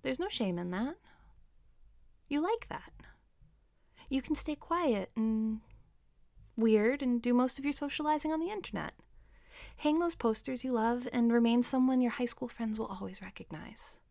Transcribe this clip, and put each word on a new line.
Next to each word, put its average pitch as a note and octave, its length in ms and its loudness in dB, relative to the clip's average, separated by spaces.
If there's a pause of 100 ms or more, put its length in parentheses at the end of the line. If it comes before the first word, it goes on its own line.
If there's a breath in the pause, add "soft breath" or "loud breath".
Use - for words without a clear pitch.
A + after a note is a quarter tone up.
There's C4 180 -4
no F#4 80 -2
shame F#3 320 -2
in F3 120 -4
that. B3 240 -4 (1300 soft breath)
You C#4+ 140 0
like A4 260 -2
that. - 240 -10 (1160 soft breath)
You C4+ 120 0
can D4+ 140 -2
stay D4+ 200 -4
quiet C#4+ 600 0
and A3 460 0 (920)
weird A3+ 460 4
and B3 200 0
do A#3+ 120 2
most B3+ 240 4
of C#4 80 -8
your C#4+ 80 0
socializing D4+ 580 -2
on D#4 80 -2
the E4+ 120 -4
internet. G3+ 420 -6 (840 loud breath)
Hang D4+ 220 2
those E4+ 160 0
posters A#3+ 480 -2
you C4 80 -2
love A#3+ 400 0
and A#3 200 4
remain A#3 320 6
someone B3+ 380 4
your A#3+ 100 2
high B3 140 -2
school A#3+ 220 -6
friends A3 300 -6
will A3 80 -4
always G3 360 -10
recognize. - 800 -14 (120)